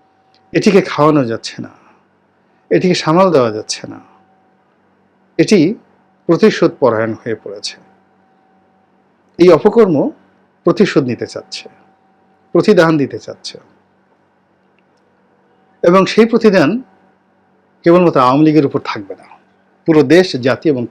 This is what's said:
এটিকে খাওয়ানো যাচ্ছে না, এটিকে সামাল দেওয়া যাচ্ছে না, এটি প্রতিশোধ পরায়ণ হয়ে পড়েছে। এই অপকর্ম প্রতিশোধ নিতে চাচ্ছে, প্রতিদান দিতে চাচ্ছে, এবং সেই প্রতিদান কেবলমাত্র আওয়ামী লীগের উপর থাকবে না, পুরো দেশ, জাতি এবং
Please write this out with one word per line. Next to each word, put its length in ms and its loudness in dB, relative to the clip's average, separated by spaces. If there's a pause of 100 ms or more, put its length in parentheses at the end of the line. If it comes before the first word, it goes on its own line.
(520)
এটিকে 280 2 (100)
খাওয়ানো 400 2
যাচ্ছে 260 -10 (100)
না, 60 -20 (960)
এটিকে 340 0
সামাল 300 0
দেওয়া 220 0
যাচ্ছে 260 -12 (100)
না, 80 -20 (1400)
এটি 200 2 (680)
প্রতিশোধ 440 2 (120)
পরায়ণ 380 -2
হয়ে 220 -8
পড়েছে। 340 -16 (1600)
এই 100 4 (100)
অপকর্ম 380 2 (680)
প্রতিশোধ 460 0
নিতে 240 -8
চাচ্ছে, 320 -16 (840)
প্রতিদান 400 2 (100)
দিতে 240 -8
চাচ্ছে, 300 -18 (2250)
এবং 180 2 (120)
সেই 200 4
প্রতিদান 380 2 (1120)
কেবলমাত্র 420 2
আওয়ামী 200 2
লীগের 240 2
উপর 100 -6 (100)
থাকবে 300 -14
না, 60 -20 (600)
পুরো 140 4 (140)
দেশ, 140 4 (180)
জাতি 260 -2
এবং 180 -4